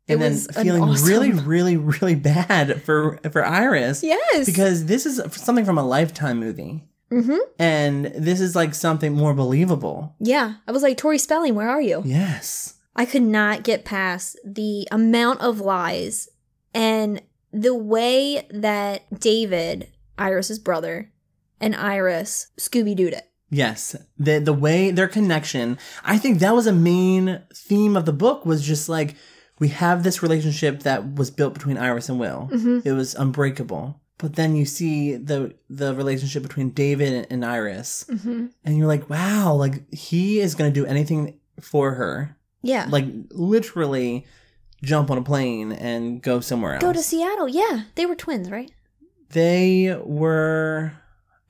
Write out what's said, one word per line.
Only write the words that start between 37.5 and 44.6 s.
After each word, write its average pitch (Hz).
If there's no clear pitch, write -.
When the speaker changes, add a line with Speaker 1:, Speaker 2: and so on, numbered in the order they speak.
Speaker 1:
Mm-hmm. 233
Speaker 2:
and 151
you're 156
like, 147
"Wow, 185
like, 139
he 190
is 175
gonna 147
do 139
anything 147
for 139
her." 123
Speaker 1:
Yeah. 247
Speaker 2:
Like, 139
literally 151